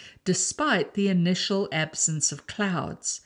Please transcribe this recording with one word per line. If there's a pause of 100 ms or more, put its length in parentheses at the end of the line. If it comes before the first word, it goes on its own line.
(260)
despite
the
initial
absence
of
clouds.